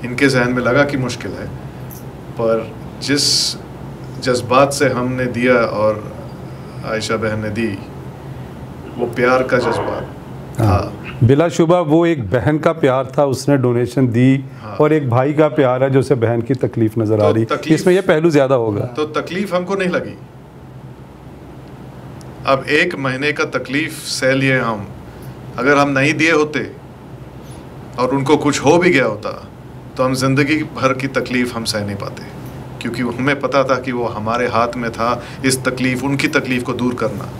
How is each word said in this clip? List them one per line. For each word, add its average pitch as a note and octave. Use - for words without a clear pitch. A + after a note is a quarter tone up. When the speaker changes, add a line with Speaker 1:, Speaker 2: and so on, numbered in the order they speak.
Speaker 1:
इनके B2
जहन B2
में B2
लगा B2
कि C#3+
मुश्किल A#2
है, -
पर A2+
जिस -
जज्बात B2+
से C#3
हमने B2+
दिया B2
और G#2+
आयशा A2
बहन G#2+
ने G#2+
दी, G2+
वो A#2+
प्यार B2+
का B2
जज्बात -
था। A2+
Speaker 2:
हाँ, F#2
बिलाशुबा E3
वो E3
एक C3
बहन D3
का E3
प्यार C3
था, D3
उसने C#3
donation B2
दी, C3
Speaker 1:
हाँ। G#2+
Speaker 2:
और D3+
एक C#3
भाई C3
का D3+
प्यार C3
है C3+
जो C3
उसे B2+
बहन A#2
की C3
तकलीफ A#2
नज़र G#2+
आ G#2+
Speaker 1:
तो G#2
Speaker 2:
रही, A2
Speaker 1:
तकलीफ D3
Speaker 2:
इसमें F3+
ये G3
पहलू E3+
ज़्यादा C#3
होगा। A2
Speaker 1:
तो D3+
तकलीफ E3+
हमको F3+
नहीं F#3
लगी। A#2
अब C3
एक E3
महीने C3+
का D#3
तकलीफ C#3
सह -
लिए C3+
हम, A2
अगर C3
हम C#3+
नहीं C#3+
दिए D#3+
होते D3+
और B2+
उनको C#3
कुछ D3
हो E3
भी F3
गया C3+
होता G#2
तो C3
हम C3
ज़िंदगी C3+
भर C3+
की C3
तकलीफ B2
हम A2+
सह G#2
नहीं G2+
पाते, -
क्योंकि B2+
हमें C3
पता C3
था B2
कि B2
वो A#2+
हमारे A2
हाथ A#2
में A#2
था, A#2
इस C3
तकलीफ, B2+
उनकी C#3
तकलीफ B2+
को B2+
दूर B2
करना। G#2+